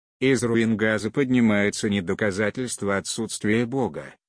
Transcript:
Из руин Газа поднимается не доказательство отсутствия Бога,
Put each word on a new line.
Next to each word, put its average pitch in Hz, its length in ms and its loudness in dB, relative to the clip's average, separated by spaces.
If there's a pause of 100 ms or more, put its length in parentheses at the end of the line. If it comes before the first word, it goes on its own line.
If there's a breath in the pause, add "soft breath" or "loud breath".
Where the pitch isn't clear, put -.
(180)
Из 131 240 2
руин 113 360 2
Газа 107 320 0
поднимается 113 800 2
не 101 100 0
доказательство 101 960 -2
отсутствия 110 720 -2
Бога, 113 480 -4 (140)